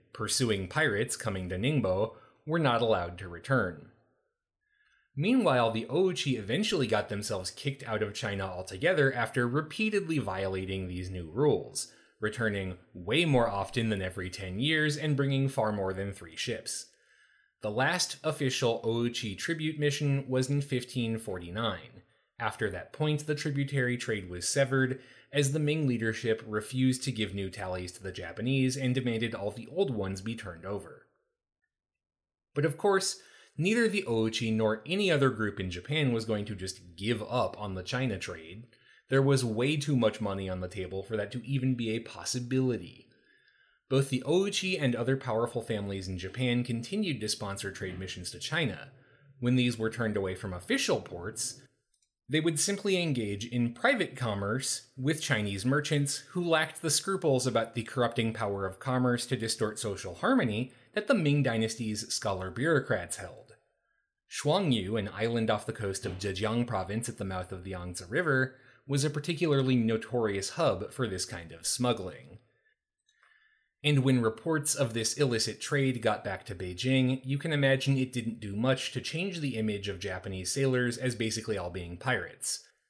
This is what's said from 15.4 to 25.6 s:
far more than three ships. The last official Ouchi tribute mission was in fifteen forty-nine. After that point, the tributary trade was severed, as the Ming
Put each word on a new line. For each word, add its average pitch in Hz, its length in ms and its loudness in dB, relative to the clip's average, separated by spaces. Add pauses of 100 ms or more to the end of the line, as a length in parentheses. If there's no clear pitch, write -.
far 110 240 0
more 95 200 0
than 98 200 -4
three 80 240 -16
ships. - 480 -6 (760)
The 107 80 -2
last 143 540 0
official 131 640 0
Ouchi 117 520 0
tribute 160 400 -4
mission 143 520 2
was 131 200 2
in 143 120 2
fifteen 120 580 -2
forty-nine. 90 840 -6 (360)
After 110 300 -2
that 87 240 -10
point, 151 340 0
the 147 80 0
tributary 139 600 0
trade 101 320 -4
was 90 180 -6
severed, 131 540 2 (320)
as 139 180 4
the 156 80 0
Ming 147 300 2